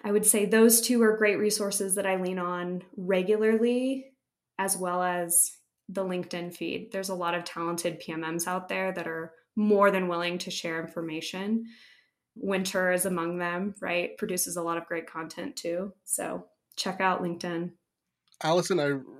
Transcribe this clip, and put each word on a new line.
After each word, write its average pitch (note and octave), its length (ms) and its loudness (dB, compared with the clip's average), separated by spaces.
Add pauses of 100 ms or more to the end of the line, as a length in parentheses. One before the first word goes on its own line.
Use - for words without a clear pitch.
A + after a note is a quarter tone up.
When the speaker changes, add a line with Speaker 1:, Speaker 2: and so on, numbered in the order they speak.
Speaker 1:
I G3+ 80 -2
would G#3 140 2
say G3+ 200 4
those A3+ 340 8
two A#3+ 220 4
are A3 160 6
great G#3 220 4
resources G3+ 560 0
that G3 100 0
I F#3+ 100 2
lean F#3 220 -2
on F3+ 460 -4 (120)
regularly, A3 1160 2 (440)
as F#3+ 200 0
well F3+ 240 0
as F3 500 0 (380)
the F#3+ 160 -2
LinkedIn F3 500 -6
feed. - 360 -6
There's F#3+ 180 -6
a F#3 60 -4
lot F3 180 -2
of F3 100 -2
talented E3+ 560 -4
P - 140 -10
M D#3+ 80 -4
Ms E3 260 -4
out F#3 220 -4
there F#3+ 240 -2
that E3+ 140 -6
are E3 260 -8 (220)
more G#3 340 6
than F#3 180 2
willing F3 300 0
to F3+ 140 -8
share E3 280 -4
information. E3+ 840 -4 (720)
Winter F#3+ 560 0
is F3+ 140 2
among F3 340 -2
them, F3+ 420 -2
right? F3 360 -2
Produces F3+ 380 -4
a F3 60 -2
lot E3 160 -2
of E3 80 -6
great E3 220 -6
content D#3+ 480 -10
too. F3+ 360 -4 (140)
So - 400 -6 (320)
check F#3 240 -4
out F#3 220 2
LinkedIn. E3+ 480 -4 (720)
Speaker 2:
Allison, E3+ 360 2
I C#3+ 200 2 (200)